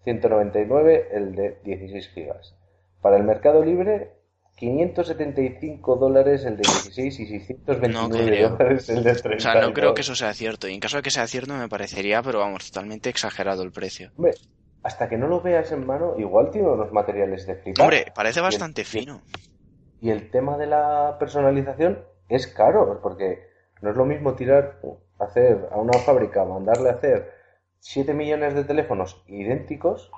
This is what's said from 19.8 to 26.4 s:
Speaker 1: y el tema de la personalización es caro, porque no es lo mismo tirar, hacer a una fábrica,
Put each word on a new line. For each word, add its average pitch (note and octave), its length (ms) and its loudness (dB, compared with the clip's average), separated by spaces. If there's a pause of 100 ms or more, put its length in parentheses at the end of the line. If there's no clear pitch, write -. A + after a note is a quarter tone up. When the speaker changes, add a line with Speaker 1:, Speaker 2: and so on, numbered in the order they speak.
Speaker 1:
y A2+ 80 -2
el G#2+ 200 -4
tema C#3 280 -2
de D3 100 -4
la D3 520 2
personalización C#3 840 0 (240)
es B2+ 200 0
caro, D#3 540 4
porque F#2 460 -6 (340)
no G#2 100 -2
es G#2+ 40 -4
lo B2+ 100 4
mismo C#3+ 300 -2
tirar, C3+ 440 2 (400)
hacer A2 520 4
a G#2 60 -4
una A#2+ 220 2
fábrica, A2+ 460 2